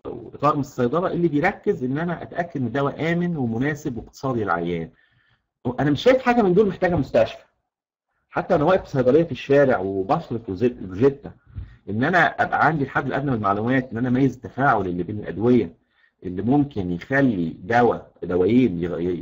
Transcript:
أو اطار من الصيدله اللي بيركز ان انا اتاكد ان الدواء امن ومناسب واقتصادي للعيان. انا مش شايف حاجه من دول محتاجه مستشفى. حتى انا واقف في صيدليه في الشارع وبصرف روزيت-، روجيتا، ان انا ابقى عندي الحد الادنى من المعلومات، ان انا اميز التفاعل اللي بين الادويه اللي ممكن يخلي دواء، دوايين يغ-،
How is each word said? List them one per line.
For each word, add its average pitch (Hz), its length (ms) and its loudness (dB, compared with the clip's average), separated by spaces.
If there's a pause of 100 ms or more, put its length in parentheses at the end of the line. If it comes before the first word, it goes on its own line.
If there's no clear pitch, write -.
أو - 280 -12
اطار 147 220 0
من 147 60 -2
الصيدله 135 460 -2
اللي 170 200 0
بيركز 165 560 -2
ان 127 140 -2
انا 170 240 -6
اتاكد - 400 -6
ان 120 60 -2
الدواء 139 460 -2
امن 175 240 -2
ومناسب 131 600 -4
واقتصادي 117 460 -6
للعيان. 85 460 -2 (920)
انا 147 120 2
مش 143 120 -2
شايف 254 180 4
حاجه 240 200 2
من 185 120 4
دول 208 140 4
محتاجه 180 280 0
مستشفى. 123 480 0 (840)
حتى 175 260 -2
انا 151 80 2
واقف 190 200 4
في - 60 -18
صيدليه 135 340 4
في 165 80 -6
الشارع 135 480 4
وبصرف 98 720 -4
روزيت-، 113 280 -2 (120)
روجيتا، 107 420 0 (580)
ان 110 140 -2
انا 165 240 2
ابقى - 380 0
عندي 151 180 0
الحد 143 240 -4
الادنى 135 240 -2
من 123 60 0
المعلومات، 110 540 0
ان 107 60 -6
انا 123 120 -2
اميز 127 260 2
التفاعل 110 520 -2
اللي 87 160 -4
بين 104 160 -8
الادويه 98 560 0 (480)
اللي 90 180 -8
ممكن 117 500 0
يخلي 101 580 0
دواء، 110 600 0 (120)
دوايين 92 580 2
يغ-، 82 180 -4 (220)